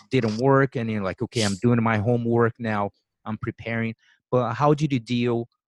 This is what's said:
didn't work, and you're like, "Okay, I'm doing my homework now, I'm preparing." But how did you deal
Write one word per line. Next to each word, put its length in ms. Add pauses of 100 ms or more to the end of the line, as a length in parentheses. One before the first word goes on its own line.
(100)
didn't 280
work, 380
and 120
you're 140
like, 180
"Okay, 220
I'm 140
doing 260
my 160
homework 600
now, 340 (320)
I'm 120
preparing." 580 (360)
But 240
how 200
did 180
you 80
deal 480 (200)